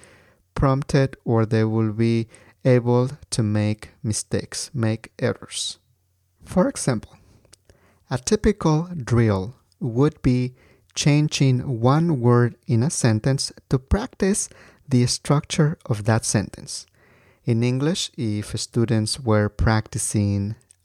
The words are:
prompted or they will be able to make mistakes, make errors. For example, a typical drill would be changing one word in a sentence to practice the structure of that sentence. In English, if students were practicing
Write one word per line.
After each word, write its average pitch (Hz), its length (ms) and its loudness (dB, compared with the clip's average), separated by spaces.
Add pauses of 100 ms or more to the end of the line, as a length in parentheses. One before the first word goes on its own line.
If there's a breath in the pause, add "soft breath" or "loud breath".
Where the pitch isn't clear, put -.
(560 soft breath)
prompted 135 600 0 (100)
or 113 200 2
they 110 180 0
will 110 300 0
be 113 340 0 (380 soft breath)
able 123 440 4 (200)
to - 140 -2
make 107 480 -2 (120)
mistakes, - 720 -6
make 113 460 -4
errors. - 600 -6 (640)
For 185 240 0
example, - 480 -4 (920 soft breath)
a - 80 -4
typical 175 800 0
drill 113 600 0 (240)
would 139 420 0
be 127 340 0 (400 soft breath)
changing 139 840 2
one 147 400 2
word 120 360 4 (120)
in 117 160 2
a 156 60 0
sentence 131 640 0 (180)
to 135 100 0
practice - 720 -2 (380 loud breath)
the 123 180 2
structure 151 800 0
of 104 200 -4
that 113 200 2
sentence. - 600 -4 (600 soft breath)
In 117 180 0
English, 131 540 -2
if 107 420 -4
students 113 600 0
were 107 280 2
practicing 104 1080 -2 (300)